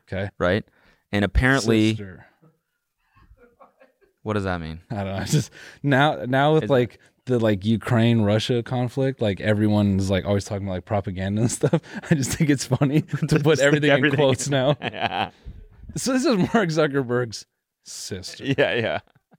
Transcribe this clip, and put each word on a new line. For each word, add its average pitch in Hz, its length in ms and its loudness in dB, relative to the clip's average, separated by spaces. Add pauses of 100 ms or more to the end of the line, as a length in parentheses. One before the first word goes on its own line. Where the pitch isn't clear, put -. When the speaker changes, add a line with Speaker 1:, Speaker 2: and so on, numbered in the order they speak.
(120)
Speaker 1:
Okay. 98 180 -6 (100)
Speaker 2:
right? 90 240 0 (480)
And 101 140 0
apparently 113 640 2
Speaker 1:
Sister. 101 360 -8 (2000)
Speaker 2:
What 107 120 -4
does 101 100 0
that 90 160 -4
mean? 80 200 -12 (100)
Speaker 1:
I 113 120 -10
don't 95 40 -6
know. 95 100 -8
<laughs> 92 60 -6
It's 104 80 -6
just 143 200 -2 (300)
now, 139 460 2
now 139 260 2
with, 156 120 2
Speaker 2:
Is 104 40 -6
Speaker 1:
like, 123 300 0 (260)
the, 123 140 0
like, 107 260 0
Ukraine-Russia 113 1000 2
conflict, 131 580 -4
like, 101 200 -2
everyone's, 104 720 2
like, 92 140 0
always 101 200 0
talking 101 220 -8
about, 92 80 -6
like, 90 100 -10
propaganda 98 560 -4
and 117 100 0
stuff. - 300 0 (120)
<laughs> - 180 -4
I 170 40 6
just 135 220 -4
think 147 140 0
it's 139 140 0
funny 147 360 2
<laughs> - 0 -
to - 260 -6
Speaker 2:
Just 147 160 2
Speaker 1:
put 160 140 4
Speaker 2:
think 139 100 4
Speaker 1:
everything 147 220 4
in 139 80 6
Speaker 2:
everything 139 200 2
Speaker 1:
quotes 135 320 2
now. 139 280 2
Speaker 2:
<laughs> - 40 -14
Yeah. 95 500 -4 (680)
Speaker 1:
So 247 160 -2
this 254 120 0
is 247 120 4 (160)
Mark 208 160 2
Zuckerberg's 135 760 -2 (380)
sister. - 640 -12
Speaker 2:
Yeah, 127 300 2
yeah. 104 240 -2 (400)